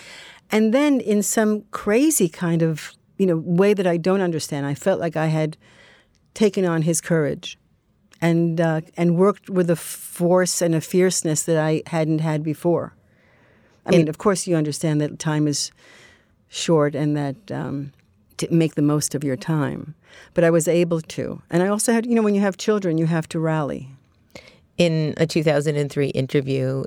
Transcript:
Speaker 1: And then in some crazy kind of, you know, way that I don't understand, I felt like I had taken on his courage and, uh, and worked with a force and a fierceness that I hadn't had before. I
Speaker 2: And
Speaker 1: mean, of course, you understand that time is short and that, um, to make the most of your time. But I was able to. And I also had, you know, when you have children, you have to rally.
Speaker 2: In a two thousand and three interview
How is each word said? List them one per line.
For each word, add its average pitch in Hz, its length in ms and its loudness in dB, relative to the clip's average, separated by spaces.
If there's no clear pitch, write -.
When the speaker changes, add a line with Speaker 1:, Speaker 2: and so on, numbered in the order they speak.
Speaker 1:
And 214 200 2
then 277 280 2
in 208 240 0
some 214 380 0
crazy 226 560 2
kind 170 340 -2
of, 160 300 -4
you 196 80 2
know, 170 100 2
way 180 380 2
that 196 100 -2
I 175 120 2
don't 185 240 0
understand, 156 440 -4
I 143 100 -2
felt - 260 -2
like 165 160 -4
I 160 100 0
had 156 300 0
taken 202 300 2
on 165 180 0
his 160 180 0
courage 151 580 -2
and, 170 400 2
uh, 160 220 0
and 175 200 2
worked 196 340 0
with 185 180 0
a 170 60 4
force 175 880 -2
and 170 100 2
a 160 80 2
fierceness 175 640 0
that 165 160 0
I 156 280 0
hadn't 160 340 -2
had 156 240 -2
before. 160 500 -2
I - 40 -8
Speaker 2:
And 180 80 6
Speaker 1:
mean, 160 120 4
of 151 100 -6
course, 196 280 0
you 180 80 0
understand 151 460 0
that 147 180 -4
time 151 300 0
is - 240 -4
short 147 480 0
and 147 220 0
that, 139 340 -6
um, 139 420 -8
to - 180 -4
make 160 220 2
the 151 60 0
most 147 340 0
of 139 80 -4
your 131 120 -2
time. 151 600 -4
But 170 120 2
I 165 60 6
was 170 180 2
able 170 320 2
to. - 500 -8
And 170 140 2
I - 20 2
also 208 260 0
had, 226 140 0
you 240 80 0
know, 226 80 4
when 208 140 2
you 196 40 2
have 196 160 0
children, 196 420 0
you 165 80 2
have 160 240 0
to 165 100 -4
rally. 151 480 -2
Speaker 2:
In 160 380 2
a 165 100 2
two 160 160 -2
thousand 151 320 2
and 147 160 -2
three 139 200 -2
interview 135 760 -2